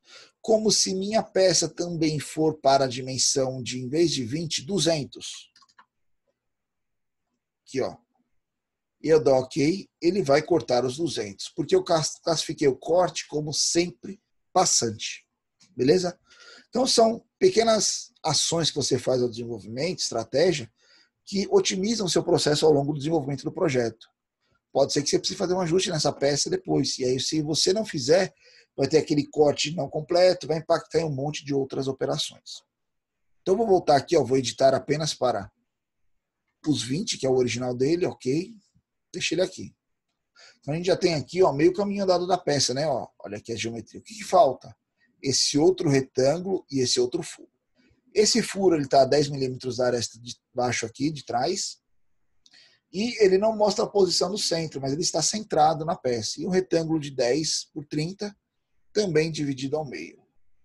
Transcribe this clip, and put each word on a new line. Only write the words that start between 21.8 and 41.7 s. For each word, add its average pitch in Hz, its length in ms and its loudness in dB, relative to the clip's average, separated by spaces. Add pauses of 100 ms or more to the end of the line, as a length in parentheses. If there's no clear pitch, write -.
o - 20 -2
seu 165 140 2
processo 147 420 2
ao 160 60 8
longo 143 220 2
do 147 60 -6
desenvolvimento 143 440 -4
do 156 80 -6
projeto. 131 560 -2 (640)
Pode 139 200 2
ser 147 120 0
que - 60 -4
você 180 100 2
precise - 180 -6
fazer 180 160 -2
um 185 80 -2
ajuste 185 280 0
nessa 151 220 -2
peça 143 380 -2
depois. 156 500 -2
E 131 60 -2
aí, 127 140 0
se 156 220 -2
você 156 320 0
não 220 120 -2
fizer, 160 480 2 (420)
vai 139 120 0
ter 151 100 4
aquele 147 300 0
corte 147 480 0
não 143 120 -6
completo, 175 600 2
vai 156 100 -2
impactar 156 420 -2
em 170 60 0
um 156 80 -4
monte 143 320 -6
de 143 80 -4
outras 135 340 -2
operações. - 760 -6 (800)
Então, 185 120 0
eu 196 40 4
vou 226 100 0
voltar 175 300 6
aqui, - 200 0
ó, 143 60 4
vou 127 140 2
editar 135 360 2
apenas 147 400 -2
para 110 380 -2 (1160)
os 131 140 0
vinte, 135 360 -6
que - 80 -4
é 131 40 0
o 131 80 2
original 123 380 -2
dele, 160 300 0
ok? 156 500 -4 (580)
Deixa 175 200 -4
ele 165 80 0
aqui. 110 320 -6 (880)
Então, 139 140 -8
a 160 40 -4
gente 175 100 -4
já 175 100 4
tem 175 160 0
aqui, 160 280 -2
ó, 160 120 6
meio 160 200 4